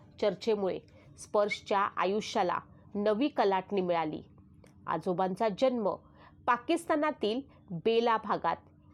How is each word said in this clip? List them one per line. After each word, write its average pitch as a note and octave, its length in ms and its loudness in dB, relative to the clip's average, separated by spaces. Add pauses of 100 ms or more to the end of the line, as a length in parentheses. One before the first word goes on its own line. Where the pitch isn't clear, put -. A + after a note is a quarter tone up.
(220)
चर्चेमुळे G3+ 580 0 (380)
स्पर्शच्या G#3 640 0
आयुष्याला G3 760 0 (380)
नवी G#3+ 320 2
कलाटणी G3 540 0
मिळाली. E3+ 420 -2 (640)
आजोबांचा F#3 600 -2 (120)
जन्म A#3+ 360 0 (500)
पाकिस्तानातील D4+ 960 0 (300)
बेला A3+ 460 2
भागात G3 380 -2 (380)